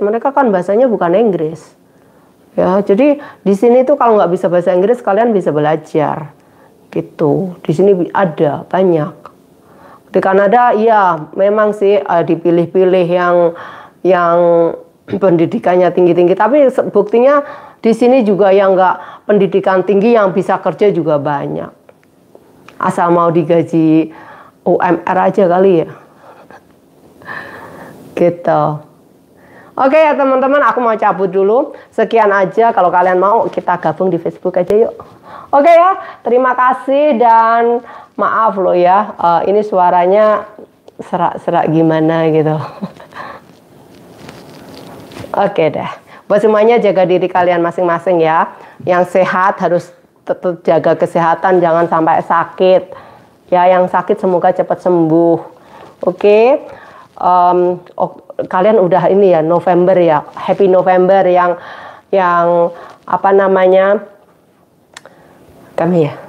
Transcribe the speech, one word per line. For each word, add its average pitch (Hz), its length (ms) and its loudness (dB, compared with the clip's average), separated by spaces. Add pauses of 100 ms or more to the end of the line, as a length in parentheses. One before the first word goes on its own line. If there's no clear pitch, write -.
mereka 233 320 -4
kan 269 160 0
bahasanya 202 400 0
bukan 175 240 0
Inggris. 170 640 -2 (800)
Ya, 180 240 2
jadi 269 400 2 (240)
di 196 80 2
sini 240 320 2
tuh 294 80 2
kalau 240 240 2
nggak 175 160 0
bisa 180 160 -2
bahasa 175 240 0
Inggris, 202 240 0
kalian 220 320 0
bisa 180 240 -2
belajar. 151 800 -4 (560)
Gitu. 165 720 -4
Di - 80 -6
sini 180 440 0
ada, 156 520 -2
banyak. 175 580 -2 (920)
Di 185 80 0
Kanada, 202 480 2
iya, 202 640 0
memang 208 400 0
sih, 202 240 0
eh, 175 240 -2
dipilih-pilih 170 880 0
yang, 175 400 2 (560)
yang 175 320 2 (720)
<clears throat> 202 120 -6
pendidikannya 180 680 2
tinggi-tinggi. 175 480 2
Tapi 254 320 2
se-, - 240 0
buktinya 240 480 2 (400)
di 220 80 2
sini 247 320 2
juga 196 320 2
yang 190 240 2
nggak - 480 -2
pendidikan 190 560 0
tinggi 202 320 0
yang 208 160 2
bisa 185 320 -4
kerja 196 320 -2
juga 156 240 -2
banyak. 147 480 -6 (1120)
Asal 180 320 -2
mau 170 240 2
digaji 160 800 0 (480)
U - 160 0
M - 240 -2
R 185 160 -4
aja 190 320 0
kali 185 320 2
ya. - 60 -8 (2250)
Gitu. 170 480 0 (1120)
Oke 269 240 2
ya 302 160 4
teman-teman, 269 480 0
aku 240 160 0
mau 226 160 -2
cabut 196 320 -2
dulu. 196 480 -2 (160)
Sekian 226 400 0
aja, 202 400 0
kalau 180 240 0
kalian 185 240 2
mau 190 320 0
kita 180 320 -4
gabung 165 240 -2
di 170 160 -2
Facebook 170 320 -6
aja 180 160 -2
yuk. 208 240 0 (560)
Oke 285 160 2
ya, 339 320 4 (240)
terima 254 320 0
kasih 262 640 0
dan 233 640 2 (320)
maaf 214 400 -2
loh 180 240 0
ya, 196 400 0
eh, 170 320 0
ini 208 160 0
suaranya 196 800 2 (560)
serak-serak 170 720 -2
gimana 160 560 2
gitu. 156 240 0
<laughs> 151 80 -6 (3000)
Oke 156 240 -2
deh, - 160 -10 (400)
buat 202 80 2
semuanya 220 400 0
jaga 190 240 0
diri 180 240 0
kalian 180 320 -2
masing-masing 170 640 -2
ya. 160 320 0 (320)
Yang 180 240 0
sehat 185 480 0
harus 170 320 -2 (320)
tetap 180 400 -6
jaga 160 320 0
kesehatan, 170 640 0
jangan 170 320 0
sampai 165 320 0
sakit. 180 720 0 (560)
Ya, 180 240 2
yang 180 160 0
sakit 196 320 -4
semoga 180 320 0
cepat 180 320 -4
sembuh. 170 520 2 (680)
Oke, 208 560 2 (560)
em, 180 400 2 (400)
ok-, - 260 -6 (260)
kalian 202 320 2
udah 175 280 0
ini 196 200 4
ya, 165 140 2
November 175 500 2
ya, 165 400 2
Happy 196 320 -2
November 185 600 2
yang, 175 280 0 (560)
yang 175 640 0 (320)
apa 196 240 -2
namanya? 190 720 2 (1800)
Come 170 160 -2
here. 151 220 -2 (120)